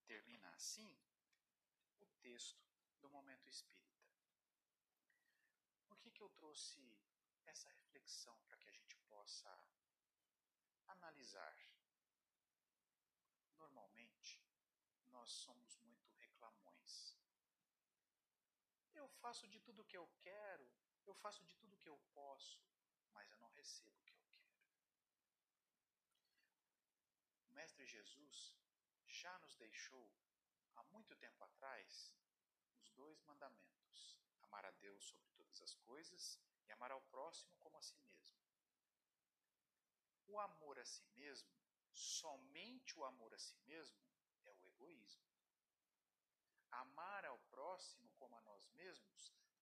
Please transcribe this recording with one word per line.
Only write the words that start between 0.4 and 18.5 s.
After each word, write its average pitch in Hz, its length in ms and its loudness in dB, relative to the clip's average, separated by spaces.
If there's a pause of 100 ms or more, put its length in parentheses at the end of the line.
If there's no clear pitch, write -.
assim - 460 4 (1000)
o 202 60 -14 (160)
texto - 480 0 (300)
do 143 100 -10
Momento 135 400 -8
Espírita. - 500 -6 (1900)
Por 202 100 -12
que 226 140 -8
que - 100 -6
eu 196 80 -4
trouxe 151 540 0 (640)
essa 156 240 -2
reflexão - 720 -2
para - 140 -10
que - 120 -10
a - 20 -8
gente - 240 -6 (140)
possa 104 420 0 (1400)
analisar? 135 720 -2 (2000)
Normalmente, 117 840 -8 (680)
nós 123 220 0
somos 123 460 0
muito 117 360 -18
reclamões. 101 1040 -2 (1800)